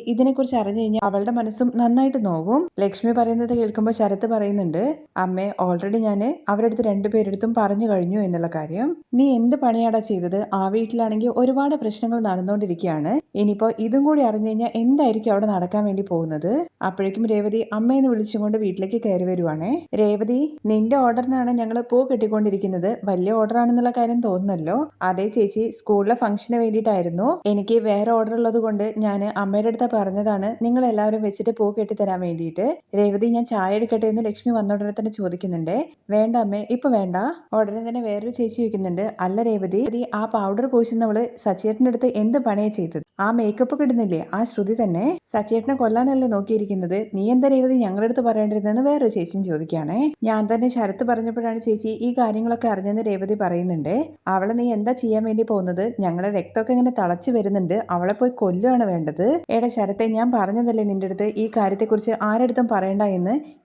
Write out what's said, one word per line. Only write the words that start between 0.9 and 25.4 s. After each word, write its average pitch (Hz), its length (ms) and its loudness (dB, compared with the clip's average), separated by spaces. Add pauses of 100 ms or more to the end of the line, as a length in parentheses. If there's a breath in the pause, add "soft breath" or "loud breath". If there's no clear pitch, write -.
അവളുടെ 202 280 0
മനസ്സും 233 440 0
നന്നായിട്ട് 247 480 4
നോവും. 190 380 0 (180)
ലക്ഷ്മി 202 320 0
പറയുന്നത് 233 420 0
കേൾക്കുമ്പോൾ 220 400 0
ശരത്ത് 202 320 0
പറയുന്നുണ്ട്, 202 540 0 (360)
"അമ്മേ, 185 300 -2 (140)
already 185 380 0
ഞാൻ 214 220 0 (280)
അവരുടെ 208 200 2
അടുത്ത് 220 160 0
രണ്ടുപേരെടുത്തും 208 680 0
പറഞ്ഞു 208 340 2
കഴിഞ്ഞു 190 320 0
എന്നുള്ള 175 280 0
കാര്യം." 170 400 -4 (260)
"നീ 262 200 6
എന്ത് 240 220 4
പണിയാടാ 226 440 2
ചെയ്തത്? 190 400 -2 (120)
ആ 190 160 0
വീട്ടിലാണെങ്കിൽ 220 680 0
ഒരുപാട് 269 380 2
പ്രശ്നങ്ങൾ 233 460 -2
നടന്നുകൊണ്ടിരിക്കുകയാണ്. 185 920 -2 (220)
ഇനിയിപ്പോ 208 340 2 (100)
ഇതും 226 260 2
കൂടി 302 180 4
അറിഞ്ഞു 214 260 0
കഴിഞ്ഞാൽ 226 260 -2
എന്തായിരിക്കും 233 580 2
അവിടെ 208 140 2
നടക്കാൻ 202 380 0
വേണ്ടി 202 180 -2
പോകുന്നത്?" 165 500 -2 (320)
അപ്പോഴേക്കും 190 420 -2
രേവതി 214 340 0 (120)
അമ്മയെന്ന് 254 380 2
വിളിച്ചുകൊണ്ട് 214 480 0
വീട്ടിലേക്ക് 202 420 -2
കയറി 185 240 0
വരുവാണേ. 175 480 -2 (220)
"രേവതി, 214 460 2 (260)
നിന്റെ 220 300 2
ഓർഡറിനാണ് 247 540 2
ഞങ്ങൾ 233 300 0
പൂ 240 240 2
കെട്ടിക്കൊണ്ടിരിക്കുന്നത്. 208 880 0 (140)
വലിയ 190 280 0
ഓർഡർ 226 260 2
ആണെന്നുള്ള 240 320 2
കാര്യം 240 300 0
തോന്നുന്നല്ലോ." 185 560 0 (260)
"അതെ 185 260 0
ചേച്ചി, 214 420 0